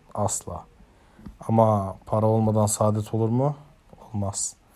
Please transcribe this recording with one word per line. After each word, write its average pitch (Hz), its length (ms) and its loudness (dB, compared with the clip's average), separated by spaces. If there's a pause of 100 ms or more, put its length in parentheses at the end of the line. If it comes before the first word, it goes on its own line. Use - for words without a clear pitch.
(140)
Asla. - 520 -2 (840)
Ama 107 580 2
para 110 200 0
olmadan 110 400 2
saadet 107 480 0
olur 110 160 0
mu? 135 260 0 (580)
Olmaz. 98 420 -6 (200)